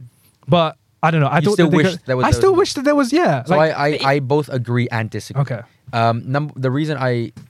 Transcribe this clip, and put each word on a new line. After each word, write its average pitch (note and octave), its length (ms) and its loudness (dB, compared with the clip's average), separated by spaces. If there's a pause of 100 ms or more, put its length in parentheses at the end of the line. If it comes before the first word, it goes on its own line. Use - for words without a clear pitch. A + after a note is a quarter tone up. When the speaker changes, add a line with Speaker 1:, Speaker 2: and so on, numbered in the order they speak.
(480)
Speaker 1:
but E3 280 2 (260)
I D#3+ 80 2
don't D#3+ 100 2
know. C#3+ 60 4
I C#3+ 120 2
Speaker 2:
You F3 80 2
Speaker 1:
thought G3+ 80 2
Speaker 2:
still F3 160 4
Speaker 1:
that F3 60 4
they D3+ 60 4
Speaker 2:
wish D3 100 2
Speaker 1:
could, - 140 -10
Speaker 2:
there B2+ 100 0
was, B2+ 80 0
Speaker 1:
I D4+ 60 2
Speaker 2:
there - 100 2
Speaker 1:
still G4 120 4
Speaker 2:
was E4+ 60 4
Speaker 1:
wish G4 160 0
that C#4 100 -6
there D4 100 2
was, C4+ 180 0
yeah. F#3 320 2
Speaker 2:
So D#3+ 120 0
Speaker 1:
Like, D#3 220 2
Speaker 2:
I, C#3+ 100 0 (140)
I, C#3 120 2
I D3 60 0
both C#3 280 -2
agree B2 420 -2
and A2 200 -4
disagree. B2 320 -6
Speaker 1:
Okay. B2+ 180 -4 (320)
Speaker 2:
Um, A#2 340 0
num-, C#3+ 300 -4
the C3 140 -2
reason D3+ 280 -2
I A#2+ 340 -2 (180)